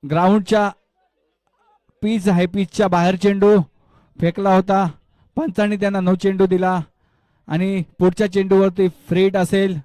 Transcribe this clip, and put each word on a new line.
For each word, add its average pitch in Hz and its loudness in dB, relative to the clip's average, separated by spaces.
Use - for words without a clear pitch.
ग्राउंडच्या 190 0
पिच 208 -2
आहे, 180 2
पिचच्या 196 -2
बाहेर 180 0
चेंडू 202 2
फेकला 190 0
होता, 190 0
पंचांनी 208 -2
त्यांना 196 -2
नो 185 0
चेंडू 190 0
दिला 185 0
आणि 185 -2
पुढच्या 180 0
चेंडूवरती 190 2
फ्रीट 185 -2
असेल 190 0